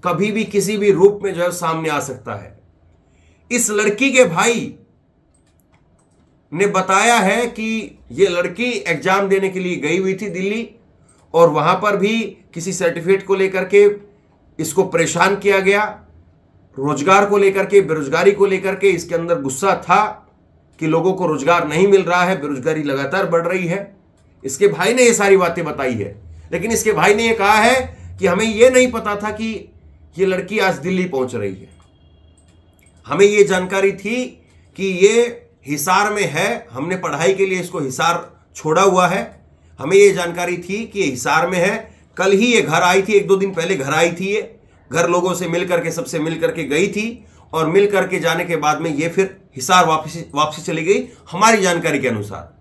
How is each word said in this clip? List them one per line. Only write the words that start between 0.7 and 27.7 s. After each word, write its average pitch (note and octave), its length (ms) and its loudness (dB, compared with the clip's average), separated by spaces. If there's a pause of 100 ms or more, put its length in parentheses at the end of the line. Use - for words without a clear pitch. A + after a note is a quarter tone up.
भी G3+ 140 2
रूप G3 320 4
में G3 100 -4
जो E3 100 -4
है F3+ 80 0
सामने D#3+ 380 -4
आ D3 100 -2
सकता A#2+ 360 -10
है। - 240 -18 (920)
इस A#3+ 200 0
लड़की G#3+ 400 0
के B3+ 140 6
भाई G3 500 -2 (1800)
ने F3 160 0
बताया F#3+ 500 2
है G#3+ 300 2
कि A3 520 -8 (120)
ये E3+ 160 2
लड़की F3+ 420 -2 (180)
एग्जाम F#3 420 0
देने G3 200 2
के F#3 100 -6
लिए F3+ 160 -4
गई D#3 220 -2
हुई F#3+ 160 -2
थी G3 160 -8
दिल्ली G3+ 400 -6 (640)
और E3 160 6
वहां D3+ 260 2
पर G3 220 -2
भी G#3+ 200 0 (360)
किसी E3+ 200 -8
सर्टिफिकेट F3+ 540 -2
को G3 80 2
लेकर F#3+ 300 -2
के G3+ 200 6 (760)
इसको F3 240 0
परेशान E3 520 0
किया G3 240 2
गया, G3+ 240 0 (920)
रोजगार D3+ 480 2
को G3+ 120 2
लेकर G3 280 2
के, G3 160 6
बेरोजगारी D#3 500 2
को G3 140 2
लेकर F#3+ 300 -2
के G3 140 2
इसके F3 260 -2
अंदर E3 260 -2
गुस्सा F3 340 0 (100)
था G3+ 200 2 (720)
कि D#3+ 80 -4
लोगों E3 260 2
को F#3 140 -4
रोजगार D#3 400 0
नहीं F3 200 2
मिल G3 160 4
रहा F3+ 200 0
है, F3+ 180 -2
बेरोजगारी D3 420 -4
लगातार C#3+ 420 -2
बढ़ E3 220 0
रही F#3 200 -4
है। - 280 -6 (480)
इसके F#3+ 240 0
भाई F3+ 260 0
ने B3+ 100 2
ये A#3 100 6
सारी G3 240 4
बातें F3 280 0
बताई C3+ 280 -4
है, G2+ 220 -8 (360)
लेकिन F3 200 -4
इसके A3 200 0
भाई F#3+ 240 4
ने A3+ 120 0
ये A3+ 60 2
कहा G#3 220 2
है B3 640 0